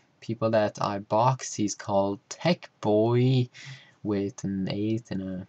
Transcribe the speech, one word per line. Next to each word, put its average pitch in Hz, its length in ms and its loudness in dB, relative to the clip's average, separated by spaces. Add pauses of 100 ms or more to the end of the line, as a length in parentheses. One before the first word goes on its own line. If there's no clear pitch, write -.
(220)
people 113 300 -2
that 107 300 2
I 101 180 -2
box. 117 560 0
He's 104 200 -2
called 98 440 0 (100)
Tech - 400 -2 (100)
Boy 123 720 4 (540)
with 101 400 -2
an 95 280 -2
eight 110 400 -2
and 95 100 -4
a 95 280 -8